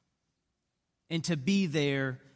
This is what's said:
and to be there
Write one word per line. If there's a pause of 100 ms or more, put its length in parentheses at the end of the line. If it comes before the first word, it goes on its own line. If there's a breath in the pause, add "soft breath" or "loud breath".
(1080)
and
to
be
there (160 soft breath)